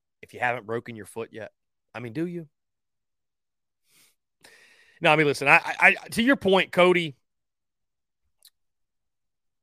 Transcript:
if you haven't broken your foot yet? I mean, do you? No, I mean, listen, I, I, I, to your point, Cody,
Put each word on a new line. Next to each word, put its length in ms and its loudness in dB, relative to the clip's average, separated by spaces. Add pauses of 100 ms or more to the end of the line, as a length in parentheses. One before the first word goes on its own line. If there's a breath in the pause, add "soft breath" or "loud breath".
(220)
if 100 -20
you 80 -16
haven't 260 -4
broken 300 -10
your 80 -16
foot 280 -14
yet? 200 -16 (420)
I 60 -14
mean, 140 -12
do 120 -6
you? 220 -12 (2500 soft breath)
No, 120 4
I 40 4
mean, 100 4
listen, 220 0
I, 160 6
I, 160 -8
I, 320 2
to 100 -2
your 140 2
point, 360 0
Cody, 440 2 (2500)